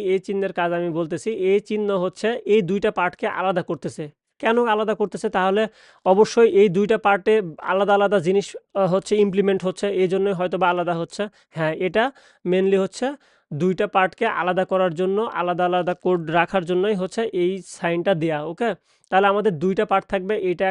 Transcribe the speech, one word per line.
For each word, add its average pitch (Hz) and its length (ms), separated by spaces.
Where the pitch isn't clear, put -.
এই 190 80
চিহ্নের 196 340
কাজ 175 200
আমি 175 160
বলতেছি, 165 420
এই 196 280
চিহ্ন 214 380
হচ্ছে 180 300
এই 214 160
দুইটা 196 300
পার্টকে 180 360
আলাদা 180 340
করতেছে। 160 420
কেন 226 260
আলাদা 214 300
করতেছে? 208 340
তাহলে 196 380
অবশ্যই 214 440
এই 196 200
দুইটা 202 280
পার্টে 208 440
আলাদা 196 320
আলাদা 202 260
জিনিস, 185 360
আহ, - 320
হচ্ছে 190 280
ইমপ্লিমেন্ট 196 480
হচ্ছে, 185 240
এই 190 200
জন্যই 196 260
হয়তো 180 240
বা 180 120
আলাদা 175 240
হচ্ছে। 170 300
হ্যাঁ, 160 300
এটা 208 320
mainly 190 320
হচ্ছে 190 280
দুইটা 185 340
পার্টকে 190 380
আলাদা 180 400
করার 185 280
জন্য, 190 240
আলাদা 175 320
আলাদা 180 280
কোড 175 360
রাখার 170 360
জন্যই 185 300
হচ্ছে 185 260
এই 180 320
সাইনটা 170 500
দেয়া, 156 280
ওকে? 175 260
তাহলে 196 180
আমাদের 196 320
দুইটা 190 260
পার্ট 190 220
থাকবে, 190 300
এইটা 185 340